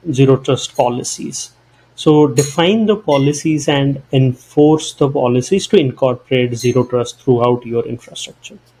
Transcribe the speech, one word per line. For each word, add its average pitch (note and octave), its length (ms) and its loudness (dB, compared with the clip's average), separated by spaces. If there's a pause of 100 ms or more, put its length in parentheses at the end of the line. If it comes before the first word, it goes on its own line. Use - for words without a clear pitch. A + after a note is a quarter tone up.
(120)
zero C3+ 260 4
trust - 380 -4
policies. C3 760 -6 (440)
So D3+ 320 4
define F3 580 0
the G#3 100 2
policies D3 720 -2
and C#3 340 0 (120)
enforce D3 800 2
the C#3+ 160 0
policies C3 580 -2
to - 100 0
incorporate B2+ 800 0
zero B2 300 0
trust A#2+ 360 -6
throughout A#2+ 440 0
your A#2 200 -4
infrastructure. - 720 -16 (240)